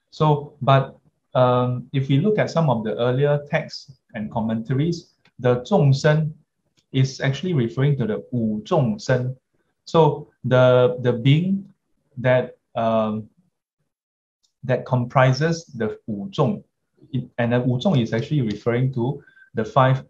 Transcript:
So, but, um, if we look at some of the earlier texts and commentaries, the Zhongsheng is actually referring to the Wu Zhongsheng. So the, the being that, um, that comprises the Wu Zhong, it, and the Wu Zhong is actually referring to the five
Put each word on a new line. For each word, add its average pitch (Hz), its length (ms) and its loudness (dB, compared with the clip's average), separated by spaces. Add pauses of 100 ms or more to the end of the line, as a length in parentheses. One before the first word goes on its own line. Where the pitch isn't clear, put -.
(100)
So, 147 520 0
but, 135 340 2 (380)
um, 123 600 2
if 135 140 -2
we 135 120 4
look 208 180 2
at 131 120 0
some 165 180 0
of 113 160 0
the 107 140 -4
earlier 139 420 0 (100)
texts - 400 -8 (240)
and 107 160 -8
commentaries, 123 840 -4 (240)
the 120 240 0
Zhongsheng 151 680 2 (600)
is 135 300 0
actually 151 320 -2
referring 135 420 0
to 117 100 -2
the 101 240 -4
Wu 110 340 -2
Zhongsheng. 127 720 -2 (520)
So 151 420 2 (160)
the, 127 560 4
the 123 140 0
being 160 580 0 (460)
that, 127 400 0 (160)
um, 110 560 -2 (1300)
that 127 200 -2
comprises 131 800 0
the 107 420 -6
Wu 101 220 -8
Zhong, 104 340 -2 (500)
it, 131 120 -4 (140)
and 117 160 0
the 123 60 2
Wu 127 180 -2
Zhong 165 220 2
is 113 120 -2
actually 127 300 -2
referring 120 500 -2
to 123 320 -6 (300)
the 113 100 -4
five 131 460 0